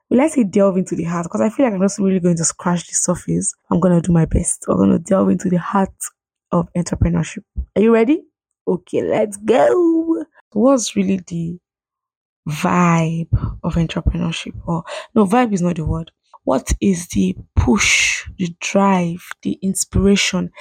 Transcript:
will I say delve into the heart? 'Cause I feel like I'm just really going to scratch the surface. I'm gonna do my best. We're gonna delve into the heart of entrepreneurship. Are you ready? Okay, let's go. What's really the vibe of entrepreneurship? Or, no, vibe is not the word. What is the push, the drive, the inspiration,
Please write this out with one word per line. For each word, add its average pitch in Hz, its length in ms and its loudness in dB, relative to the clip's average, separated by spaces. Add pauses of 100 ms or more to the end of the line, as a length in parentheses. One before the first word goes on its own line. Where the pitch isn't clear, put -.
will 240 120 4
I 311 60 4
say 277 160 0
delve 196 340 2
into 175 180 -2
the 160 80 -4
heart? 175 260 -4
'Cause 214 120 -4
I 220 80 2
feel 277 160 0
like 220 80 0
I'm 185 80 -2
just 196 180 0
really 190 200 2
going 175 180 2
to 165 80 -2
scratch - 420 -4
the - 80 -8
surface. 175 580 -2 (160)
I'm 180 100 0
gonna 175 220 4
do 175 100 0
my 165 140 4
best. - 420 -2
We're - 100 0
gonna 196 220 4
delve 190 300 0
into 185 200 0
the 180 80 2
heart 190 360 -2 (580)
of 175 160 0 (100)
entrepreneurship. 170 680 -2 (320)
Are 196 60 2
you 226 120 4
ready? 226 300 2 (440)
Okay, - 340 -4
let's 208 360 -2
go. 330 840 2 (300)
What's 240 420 2
really 190 320 0
the 170 320 -8 (880)
vibe 165 800 0 (360)
of 170 120 -4
entrepreneurship? 170 760 -4 (120)
Or, 165 180 -4 (300)
no, 214 120 4
vibe 226 280 2
is 175 80 0
not 175 140 0
the 160 100 -6
word. 160 260 -6 (320)
What - 360 -2
is 175 300 0
the 190 260 -2 (200)
push, - 720 0 (120)
the 175 240 -6
drive, 180 680 0 (140)
the 196 200 -4
inspiration, 190 1000 0